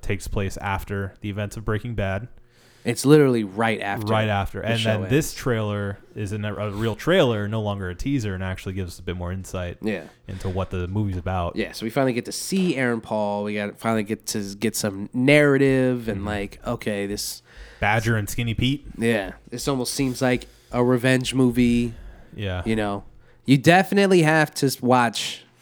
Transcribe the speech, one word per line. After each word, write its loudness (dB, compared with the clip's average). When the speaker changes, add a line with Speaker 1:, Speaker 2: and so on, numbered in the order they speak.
Speaker 1:
takes -4
place -2
after -4
the -6
events -6
of -10
Breaking -4
Bad. -4
Speaker 2:
It's -2
literally 8
right 0
after -4
Speaker 1:
Right 2
after. 0
Speaker 2:
the -6
Speaker 1:
And 0
Speaker 2:
show 0
Speaker 1:
then -4
this 2
Speaker 2:
ends. -12
Speaker 1:
trailer -2
is -6
a, -4
a -4
real -2
trailer, 2
no -2
longer -4
a -8
teaser, -2
and -6
actually -6
gives -6
us -18
a -18
bit -6
more -6
insight -8
Speaker 2:
Yeah. -4
Speaker 1:
into -8
what -4
the -4
movie's -2
about. -4
Speaker 2:
Yeah, -4
so -10
we -6
finally 0
get -4
to -10
see -2
Aaron 0
Paul. -2
We -4
got, -6
finally 0
get -6
to -6
get -2
some -4
narrative 4
and, -4
Speaker 1:
Mm-hmm. -4
Speaker 2:
like, -6
okay, -4
this -8
Speaker 1:
Badger 2
and -2
Skinny -2
Pete. 0
Speaker 2:
Yeah, 0
this -10
almost -2
seems -2
like 2
a 2
revenge 2
movie. 4
Speaker 1:
Yeah. -4
Speaker 2:
You 0
know, -2
you 6
definitely 6
have 4
to 0
s-, -2
watch 2